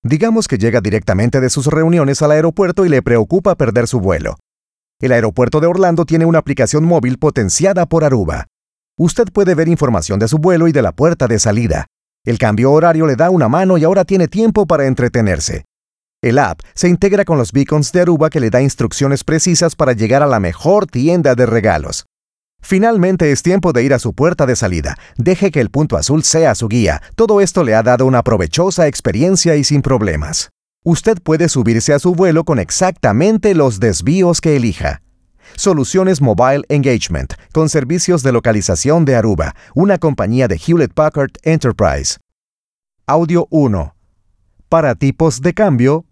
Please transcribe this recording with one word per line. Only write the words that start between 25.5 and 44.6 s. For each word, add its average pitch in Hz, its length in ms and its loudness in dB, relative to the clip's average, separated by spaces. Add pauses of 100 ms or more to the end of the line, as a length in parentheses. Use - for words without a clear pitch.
el 104 80 -2
punto 147 260 -2
azul 143 280 -2
sea 156 320 0
su 117 120 -6
guía. 98 340 -2 (140)
Todo 214 240 2
esto 185 240 0
le 113 100 0
ha 110 100 2
dado 123 220 2
una 131 160 2
provechosa 147 680 0
experiencia 156 680 0
y 147 80 0
sin 147 180 2
problemas. 85 680 -4 (340)
Usted 170 400 0
puede 160 240 0
subirse 113 460 0
a 143 60 2
su 180 140 0
vuelo 165 300 2
con 147 160 -2
exactamente 180 960 0
los 131 240 0
desvíos 147 600 0
que 151 160 0
elija. 101 440 -4 (540)
Soluciones 185 680 0
Mobile 127 460 2
Engagement, 120 680 -2 (200)
con 156 160 0
servicios 160 540 -2
de 131 100 2
localización 117 720 0
de 135 100 2
Aruba, 98 400 -2 (180)
una 190 240 2
compañía 123 520 0
de 90 140 -4
Hewlett 160 300 0
Packard 151 380 -2 (120)
Enterprise. 101 720 -2 (920)
Audio 165 420 0
uno. 107 460 0 (720)